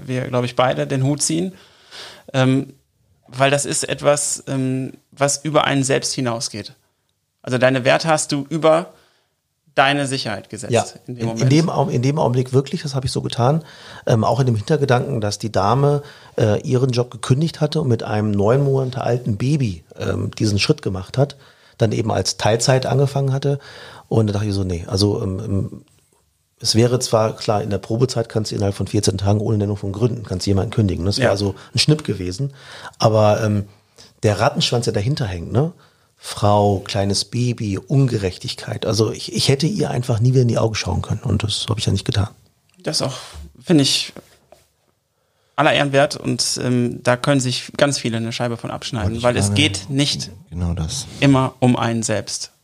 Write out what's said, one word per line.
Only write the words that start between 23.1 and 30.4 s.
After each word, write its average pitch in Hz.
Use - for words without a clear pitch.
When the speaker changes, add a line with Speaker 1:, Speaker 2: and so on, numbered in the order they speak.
Speaker 2:
hatte. 139
Und 113
da 101
dachte 104
ich 101
so, 98
„Nee, 87
also, 101
ähm, 92
ähm, -
es -
wäre 120
zwar 110
klar, 107
in -
der 98
Probezeit 117
kannst 110
du 110
innerhalb 101
von 98
vierzehn 98
Tagen 98
ohne 107
Nennung 101
von 101
Gründen, 113
kannst 92